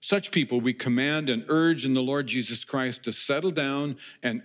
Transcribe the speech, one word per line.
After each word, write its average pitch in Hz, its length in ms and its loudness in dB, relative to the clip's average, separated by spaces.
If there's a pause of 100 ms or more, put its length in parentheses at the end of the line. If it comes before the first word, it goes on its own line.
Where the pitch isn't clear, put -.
such - 300 0
people 127 280 2
we 120 140 0
command 135 560 0
and 113 180 -2
urge 160 380 4
in 135 80 2
the 131 80 4
Lord 135 260 0
Jesus 117 380 -4
Christ 127 380 -4
to 110 100 -4
settle 156 380 0
down 143 460 -2 (260)
and 117 220 -2